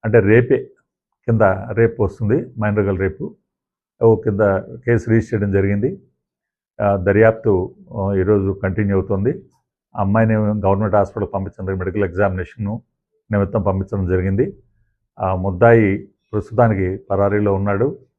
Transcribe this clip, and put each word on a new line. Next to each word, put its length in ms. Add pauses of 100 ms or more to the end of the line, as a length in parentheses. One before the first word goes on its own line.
అంటే 140
రేపే 380 (680)
కింద 160 (300)
రేపు 320
వస్తుంది, 420 (160)
మైనర్ 180
గర్ల్ 200
రేపు, 360 (680)
ఓ 120
కింద 240 (460)
కేసు 240
రిజిస్టర్ 320
చేయడం 100
జరిగింది. 500 (800)
ఆ, 140
దర్యాప్తు, 800 (220)
ఆ, 160
ఈరోజు 500
కంటిన్యూ 320
అవుతుంది. 360 (640)
ఆ 60
అమ్మాయిని 340
గవర్నమెంట్ 600
హాస్పిటల్కి 360
పంపించడం 340
జరిగింది, 200
మెడికల్ 240
ఎగ్జామినేషన్ 580 (640)
నిమిత్తం 300
పంపించడం 460
జరిగింది. 500 (640)
ఆ 160
ముద్దాయి 720 (240)
ప్రస్తుతానికి 680
పరారీలో 560
ఉన్నాడు. 440 (220)